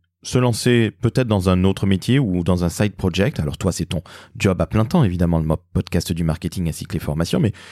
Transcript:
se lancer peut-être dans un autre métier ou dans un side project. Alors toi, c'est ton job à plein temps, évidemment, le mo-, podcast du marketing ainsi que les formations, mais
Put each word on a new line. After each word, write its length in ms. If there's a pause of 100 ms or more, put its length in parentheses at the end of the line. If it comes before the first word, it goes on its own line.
(240)
se 160
lancer 520
peut-être 360
dans 220
un 140
autre 220
métier 340
ou 240
dans 220
un 40
side 260
project. 440
Alors 180
toi, 140
c'est 140
ton 160 (340)
job 260
à 40
plein 180
temps, 200
évidemment, 360
le 60
mo-, 120 (160)
podcast 380
du 120
marketing 440
ainsi 180
que 80
les 60
formations, 400
mais 140 (180)